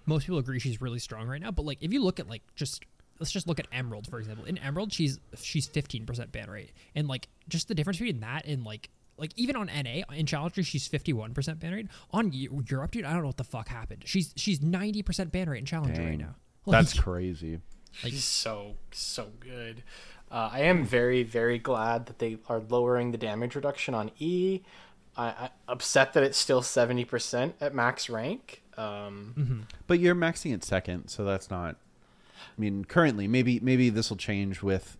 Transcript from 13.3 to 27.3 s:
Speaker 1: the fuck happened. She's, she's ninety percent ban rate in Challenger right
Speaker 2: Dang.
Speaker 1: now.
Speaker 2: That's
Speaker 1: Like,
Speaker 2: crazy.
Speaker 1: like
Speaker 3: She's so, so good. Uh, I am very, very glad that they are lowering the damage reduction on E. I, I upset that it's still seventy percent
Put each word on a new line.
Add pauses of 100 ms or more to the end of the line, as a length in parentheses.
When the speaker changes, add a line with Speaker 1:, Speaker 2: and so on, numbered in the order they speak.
Speaker 1:
the
fuck
happened.
She's,
she's
ninety
percent
ban
rate
in
Challenger
right
Speaker 2:
Dang.
Speaker 1:
now. (340)
Speaker 2:
That's
Speaker 1:
Like,
Speaker 2:
crazy. (460)
Speaker 1:
like
Speaker 3:
She's
so, (160)
so (100)
good. (480)
Uh,
I
am
very,
very
glad
that
they (120)
are
lowering
the
damage
reduction
on
E. (560)
I,
I (160)
upset
that
it's
still
seventy
percent